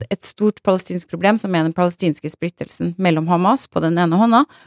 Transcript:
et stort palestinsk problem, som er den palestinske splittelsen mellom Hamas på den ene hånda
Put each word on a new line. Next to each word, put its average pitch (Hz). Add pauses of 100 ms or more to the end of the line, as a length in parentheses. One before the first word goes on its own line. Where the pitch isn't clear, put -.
(100)
et -
stort -
palestinsk 185
problem, 196
som 190
er 160
den 160
palestinske 175
splittelsen -
mellom 160
Hamas 185
på 165
den 165
ene 170
hånda 233 (220)